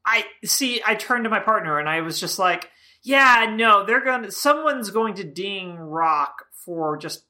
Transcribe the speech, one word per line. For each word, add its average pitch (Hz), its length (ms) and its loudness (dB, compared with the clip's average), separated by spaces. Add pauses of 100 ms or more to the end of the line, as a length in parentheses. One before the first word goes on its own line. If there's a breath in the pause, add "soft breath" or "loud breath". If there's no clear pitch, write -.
I, 220 200 0 (200)
see, 240 400 0
I 220 100 2
turned 240 280 -2
to 226 60 -2
my 214 100 0
partner 180 400 0
and 151 100 -4
I 165 120 0
was 160 180 -6
just 170 200 -6
like, 175 300 0 (320 soft breath)
"Yeah, 247 540 4
no, 220 280 6
they're 240 220 0
gonna, 240 260 -2
someone's 285 600 0
going 220 240 -2
to 196 80 -8
ding 180 560 -8
Rock 156 680 -2 (200)
for 160 320 -4
just 151 320 -12